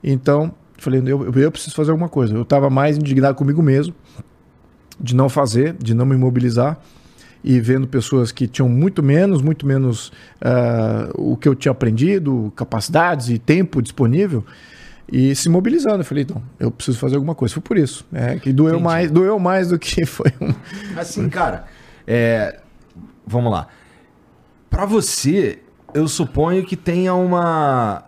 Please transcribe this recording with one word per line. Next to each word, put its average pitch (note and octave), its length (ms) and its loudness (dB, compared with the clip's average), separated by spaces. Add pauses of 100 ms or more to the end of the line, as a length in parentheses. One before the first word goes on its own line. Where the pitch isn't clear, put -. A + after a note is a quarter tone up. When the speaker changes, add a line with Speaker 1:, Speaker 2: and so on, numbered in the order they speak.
Speaker 1:
Então, C#3+ 500 0 (240)
falei, C3 280 -2
"Eu, C3+ 200 -2
eu, A2 80 -4
eu C3+ 180 4
preciso - 240 -12
fazer D3+ 160 0
alguma D#3+ 180 -2
coisa." B2 240 0
Eu A2+ 120 -2
tava C#3 260 2
mais C#3+ 260 2
indignado C#3 380 2
comigo C#3+ 260 0
mesmo, D3+ 320 2 (1080)
de B2 160 -2
não C3+ 120 4
fazer, C3+ 460 0
de A#2 180 -2
não A#2+ 140 2
me C3+ 100 2
mobilizar, B2 640 0 (640)
e B2+ 180 4
vendo C3 260 0
pessoas B2+ 460 0
que B2 160 -4
tinham B2+ 200 0
muito E3 320 2
menos, D#3 420 4
muito D3+ 220 0
menos, C3+ 480 0 (280)
ah, A#2 760 0
o A#2+ 220 -2
que - 120 2
eu C#3 60 4
tinha C3+ 180 -2
aprendido, B2+ 840 0
capacidades D3 720 -2
e A#2 100 0
tempo E3 420 2
disponível, C3 640 0 (680)
e C3 240 2
se D3+ 140 -2
mobilizando. G#3+ 500 2
Eu E3+ 60 -2
falei, C#3+ 180 -4
"Então, - 200 -8 (180)
eu A#2+ 100 -2
preciso A#2 280 -4
fazer C3+ 180 -2
alguma C#3+ 180 -2
coisa." C3+ 200 -2
Foi D#3 80 -8
por - 140 -2
isso, D3 360 -2
é, B2 240 -4
que C3+ 160 -2
doeu D#3 220 4
Speaker 2:
Entendi. E3+ 100 0
Speaker 1:
mais, E3 260 0
doeu F#3 280 2
mais F#3 300 0
do F3 100 0
que - 260 -2
<laughs> - 20 -4
foi - 340 -2
um - 120 -2 (440)
Speaker 2:
Assim, F3 320 -6
cara, C#3+ 360 -4 (420)
é... A#2 540 0 (680)
vamos A#2+ 240 -2
lá. F2 180 -4 (1000)
Pra F3+ 140 -2
você, F#3+ 760 0 (340)
eu D#3 140 2
suponho E3+ 560 -2
que F#3 120 -8
tenha F3+ 380 -2
uma D#3+ 920 0